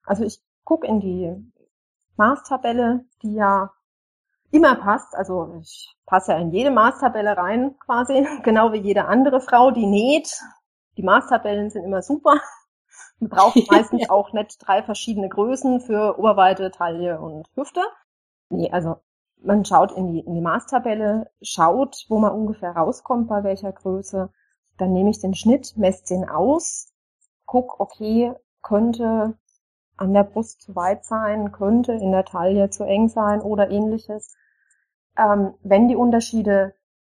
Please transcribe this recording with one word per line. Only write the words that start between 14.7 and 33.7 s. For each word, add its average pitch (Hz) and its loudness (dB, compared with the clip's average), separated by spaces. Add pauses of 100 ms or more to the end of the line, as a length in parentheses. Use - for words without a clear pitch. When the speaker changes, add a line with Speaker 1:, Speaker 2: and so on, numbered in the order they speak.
Speaker 1:
verschiedene 208 -6
Größen 254 -2
für 214 -2
Oberweite, 190 4
Taille 170 -6
und 156 -14
Hüfte. 294 -6 (680)
Nee, 175 -4
also 165 -4 (400)
man 202 0
schaut 180 2
in 185 -6
die, 165 -4
in - -10
die 170 -4
Maßtabelle, 220 -4 (100)
schaut, 208 0
wo 220 0
man 208 2
ungefähr 214 -6
rauskommt, 233 -2
bei 208 -2
welcher 196 -6
Größe. 190 -8 (480)
Dann 185 0
nehme 190 4
ich - -4
den 190 -4
Schnitt, 254 0
messe 190 0
den 185 -6
aus, 262 -2 (540)
guck, 247 -4
okay, 226 -2 (300)
könnte 226 -2 (600)
an 196 -2
der 202 6
Brust 220 -6
zu - -16
weit 175 -2
sein, 214 -4
könnte 233 0
in 196 -2
der 190 2
Taille 196 0
zu - -10
eng 202 2
sein 214 -2
oder 202 0
ähnliches. 214 -6 (840)